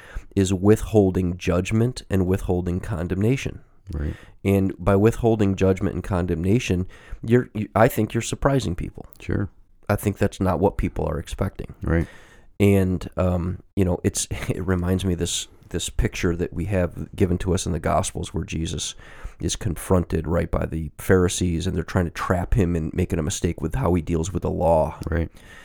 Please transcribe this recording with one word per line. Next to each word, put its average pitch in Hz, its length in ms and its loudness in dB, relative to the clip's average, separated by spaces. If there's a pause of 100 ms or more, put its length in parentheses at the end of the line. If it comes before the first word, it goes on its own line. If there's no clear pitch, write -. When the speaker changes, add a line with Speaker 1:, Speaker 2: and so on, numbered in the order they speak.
(360)
Speaker 1:
is 95 180 2
withholding 95 840 4
judgment 101 720 0
and 92 160 2
withholding 90 560 0
condemnation. 95 800 -2 (340)
Speaker 2:
Right. 73 200 -4 (320)
Speaker 1:
And 98 320 2
by 98 200 2
withholding 107 580 4
judgment 95 400 2
and 90 80 -4
condemnation, 90 840 0 (380)
you're, 120 300 2
you, 107 220 -6
I 110 120 8
think - 260 -2
you're 117 80 -2
surprising 117 540 0
people. - 300 -8 (140)
Speaker 2:
Sure. - 300 -2 (380)
Speaker 1:
I 101 80 2
think 104 220 -2
that's - 240 0
not 92 180 2
what 92 180 2
people 85 320 -2
are 78 80 -4
expecting. - 640 -6
Speaker 2:
Right. 82 260 0 (520)
Speaker 1:
And, 95 580 2
um, 90 420 -2 (160)
you 95 100 2
know, 87 180 0
it's, - 260 -2
<laughs> - 200 -6
it - 180 -4
reminds 92 380 0
me 92 80 0
of 85 60 -2
this, - 280 -4 (220)
this - 200 -6
picture - 460 0
that 85 180 -4
we 85 120 -4
have 90 500 -2
given 90 240 2
to 85 140 0
us 92 120 -2
in 87 60 -4
the 80 80 -2
Gospels - 540 -2
where 82 100 -4
Jesus 80 520 -6 (440)
is - 160 -4
confronted, 85 720 0
right, 85 240 0
by - 140 -2
the 80 320 -6
Pharisees, 87 680 2
and 78 100 -2
they're 80 80 -2
trying 92 220 0
to 80 60 -4
trap - 440 -2
him 87 200 4
in 80 180 -2
making 87 260 0
a 78 40 0
mistake - 380 -2
with 82 140 -2
how 90 180 2
he 90 80 2
deals 82 320 -2
with 85 100 -4
the 82 80 -2
law. 82 480 2 (100)
Speaker 2:
Right. 82 220 -2 (340)